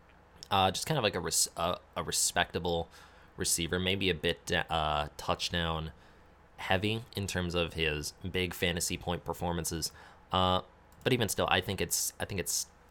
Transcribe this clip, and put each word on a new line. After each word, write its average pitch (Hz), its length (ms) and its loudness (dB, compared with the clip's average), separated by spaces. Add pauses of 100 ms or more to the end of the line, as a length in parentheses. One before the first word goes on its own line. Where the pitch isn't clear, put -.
(500)
uh, 95 220 4
just - 160 -4
kind 156 100 0
of 123 60 0
like 101 100 2
a 92 60 -2
res-, 82 360 0
a, 85 220 0 (180)
a 90 60 -4
respectable 85 880 0 (480)
receiver, 87 420 2
maybe 92 300 2
a 85 60 2
bit, - 360 -2 (180)
uh, 76 380 2 (100)
touchdown 82 760 -2 (640)
heavy 104 460 0 (120)
in 101 120 -4
terms 87 260 -2
of 85 200 0
his 78 400 -2 (180)
big 92 220 -2
fantasy 87 440 0
point 85 260 -4
performances. 85 680 -4 (400)
Uh, 92 300 4 (420)
but 131 100 2
even 120 160 0
still, - 220 2
I 92 100 4
think 95 180 -4
it's, - 400 -2
I 92 60 -2
think 101 140 -6
it's, - 260 -2 (260)